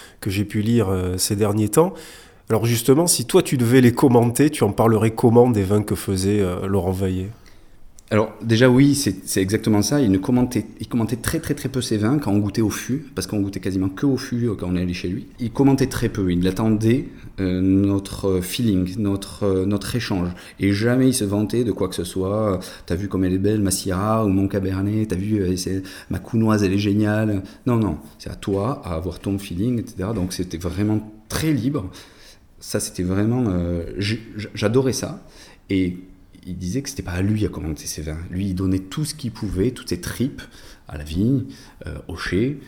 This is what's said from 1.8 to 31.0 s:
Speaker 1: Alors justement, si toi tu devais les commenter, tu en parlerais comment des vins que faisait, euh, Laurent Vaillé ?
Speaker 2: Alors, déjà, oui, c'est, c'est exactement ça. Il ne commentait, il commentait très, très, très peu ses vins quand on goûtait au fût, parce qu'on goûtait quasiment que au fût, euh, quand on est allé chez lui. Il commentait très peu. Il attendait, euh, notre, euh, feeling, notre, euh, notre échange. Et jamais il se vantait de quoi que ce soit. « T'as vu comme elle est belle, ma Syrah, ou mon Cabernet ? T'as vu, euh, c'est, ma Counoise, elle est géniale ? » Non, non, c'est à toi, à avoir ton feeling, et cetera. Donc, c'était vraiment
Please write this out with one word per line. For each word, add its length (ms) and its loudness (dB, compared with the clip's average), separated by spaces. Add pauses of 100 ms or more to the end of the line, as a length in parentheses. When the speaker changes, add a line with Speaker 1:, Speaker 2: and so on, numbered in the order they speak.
Speaker 1:
Alors 180 2
justement, 400 4
si 180 0
toi 200 4
tu 120 -2
devais 240 6
les 120 8
commenter, 580 4
tu 140 0
en 80 2
parlerais 400 4
comment 360 6
des 140 2
vins 220 2
que 100 -2
faisait, 460 0
euh, 260 -2
Laurent 240 0
Vaillé ? 380 -2 (840)
Speaker 2:
Alors, 300 2
déjà, 260 6
oui, 280 6
c'est, 280 -2
c'est 160 -2
exactement 420 2
ça. 180 0
Il 100 4
ne 80 4
commentait, 480 0 (140)
il 80 -12
commentait 260 -2
très, 240 -4
très, 160 -4
très 140 -8
peu 120 -4
ses 160 -2
vins 220 2
quand 140 -2
on 80 2
goûtait 200 -2
au 80 2
fût, 460 -6
parce 140 -6
qu'on 120 -2
goûtait 200 -4
quasiment 280 -2
que 160 -6
au 120 2
fût, 320 -4
euh, 80 -4
quand 120 -6
on 60 0
est 80 0
allé 120 -2
chez 140 -6
lui. 200 -6 (100)
Il 140 -6
commentait 340 4
très 220 -2
peu. 240 -2
Il 160 2
attendait, 580 2 (320)
euh, 220 0
notre, 640 2
euh, 180 2
feeling, 560 0
notre, 460 -4
euh, 200 2
notre 300 -2
échange. 360 -2 (280)
Et 140 2
jamais 380 2
il 40 2
se 80 -2
vantait 400 0
de 80 0
quoi 180 -2
que 60 -10
ce 80 -4
soit. « 560 -2 (280)
T'as 100 -2
vu 100 -4
comme 160 0
elle 100 2
est 60 2
belle, 220 2
ma 100 2
Syrah, 540 0
ou 40 2
mon 200 2
Cabernet ? 580 -2
T'as 80 -2
vu, 260 0
euh, 160 0
c'est, 280 -4 (260)
ma 80 -2
Counoise, 460 2
elle 80 4
est 60 2
géniale ? » 640 2 (220)
Non, 100 2
non, 220 0 (200)
c'est 120 -14
à 40 -10
toi, 500 -4
à 120 -4
avoir 240 -6
ton 180 -2
feeling, 420 -4
et 60 -8
cetera. 280 -6
Donc, 180 -4
c'était 260 -6
vraiment 560 -2 (140)